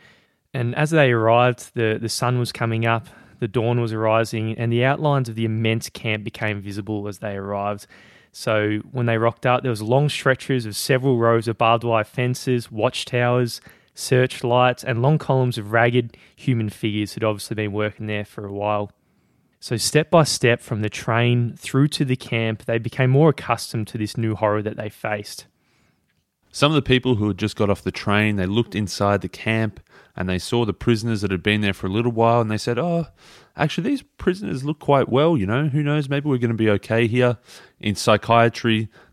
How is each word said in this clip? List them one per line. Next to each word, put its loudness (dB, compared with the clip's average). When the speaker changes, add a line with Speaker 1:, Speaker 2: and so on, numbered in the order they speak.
Speaker 1:
And -4
as 0
they 6
arrived, 4
the, 0
the -4
sun 0
was -2
coming -2
up, 0
the -2
dawn 0
was -4
arising, 0
and -2
the 2
outlines 0
of -10
the -2
immense -2
camp -6
became -6
visible -8
as -12
they -8
arrived. -6
So 0
when -2
they 2
rocked 0
up, 2
there -2
was -6
long 2
stretches 0
of -10
several 2
rows 2
of -2
barbed 2
wire 2
fences, -2
watchtowers, -2
searchlights, 2
and -2
long 4
columns 0
of -8
ragged 2
human 0
figures -4
who'd -6
obviously -4
been -4
working -4
there -6
for -14
a -10
while. -4
So -4
step 0
by 8
step 2
from -4
the -2
train 0
through 2
to -4
the 0
camp, -4
they -2
became 0
more 6
accustomed -4
to -10
this -6
new -2
horror 0
that -6
they -8
faced. -10
Speaker 2:
Some 2
of 2
the 2
people 2
who 0
had -2
just -2
got 2
off -2
the -4
train, 0
they -2
looked -2
inside 0
the -6
camp -4
and -4
they -2
saw 0
the -2
prisoners -2
that -2
had -2
been 2
there 0
for -8
a -2
little 0
while 4
and 0
they 0
said, -4
"Oh, -2
actually, -2
these -2
prisoners -4
look -4
quite 2
well, 4
you 0
know, 0
who 0
knows, 0
maybe -2
we're 2
gonna 0
be 2
okay 0
here." 2
In -2
psychiatry, 2